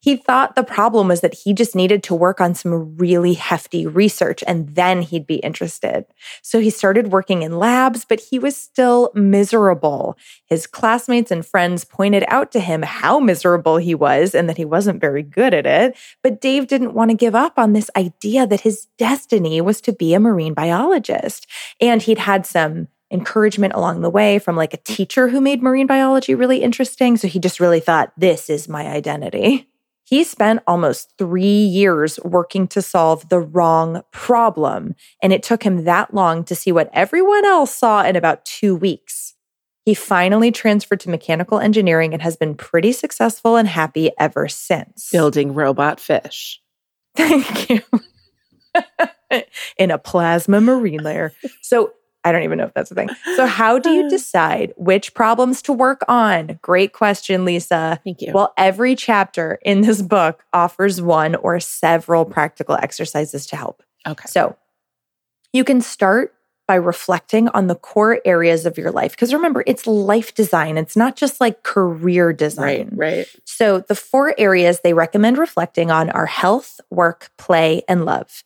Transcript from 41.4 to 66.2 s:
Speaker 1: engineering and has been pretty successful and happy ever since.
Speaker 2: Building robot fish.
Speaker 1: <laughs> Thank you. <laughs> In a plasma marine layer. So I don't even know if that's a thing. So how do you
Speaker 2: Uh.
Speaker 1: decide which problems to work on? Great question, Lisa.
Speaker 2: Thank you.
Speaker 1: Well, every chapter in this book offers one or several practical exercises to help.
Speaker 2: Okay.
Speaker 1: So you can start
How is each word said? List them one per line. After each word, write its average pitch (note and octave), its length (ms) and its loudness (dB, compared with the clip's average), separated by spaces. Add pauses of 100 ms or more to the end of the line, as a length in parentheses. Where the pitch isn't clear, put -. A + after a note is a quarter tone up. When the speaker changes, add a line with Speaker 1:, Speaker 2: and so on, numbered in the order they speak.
Speaker 1:
engineering F3 540 2
and D#3+ 80 -8
has E3 140 -4
been D#3 200 -4
pretty E3+ 360 0
successful A#3 640 -2
and A3+ 140 4
happy D#3+ 500 -2
ever D3 300 -2
since. - 600 -8
Speaker 2:
Building D3 420 2
robot C#3+ 480 0
fish. - 600 -6 (260)
Speaker 1:
<laughs> - 280 -20
Thank D4 540 0
you. A3+ 120 2 (920)
<laughs> - 640 -4 (360)
In F#3 140 2
a D#3 60 -2
plasma F3 600 0
marine G#3+ 440 0
layer. D#3+ 280 -6 (300)
So - 320 0 (300)
I F3 80 2
don't E3 120 0
even D#3+ 160 -4
know E3 60 -4
if - 100 -12
that's - 160 -6
a F#3 40 -2
thing. G3 140 0 (260)
So B3+ 120 2
how A3+ 320 2
do E4 100 -2
you D#4+ 160 2
Speaker 2:
Uh. C#4+ 40 -4
Speaker 1:
decide E3 680 -2
which F#3+ 380 0
problems A#3 480 2
to C#4+ 100 -2
work C4 340 0
on? F3+ 540 0
Great F#3 320 2
question, G3 520 -2
Lisa. E3+ 580 -2
Speaker 2:
Thank F#3 180 -10
you. - 100 -10
Speaker 1:
Well, - 260 0
every G3 380 2
chapter F#3+ 680 -2
in G3+ 180 2
this G#3+ 220 2
book E3 400 0 (100)
offers F3+ 480 0
one D#3+ 320 2
or F3 260 -2
several E3 680 0
practical D3+ 540 -4
exercises D3 680 -8
to - 80 -12
help. - 260 -12 (260)
Speaker 2:
Okay. D#3 200 -12
Speaker 1:
So - 280 -2 (1000)
you B3+ 100 2
can B3+ 180 2
start G#3 520 -2 (340)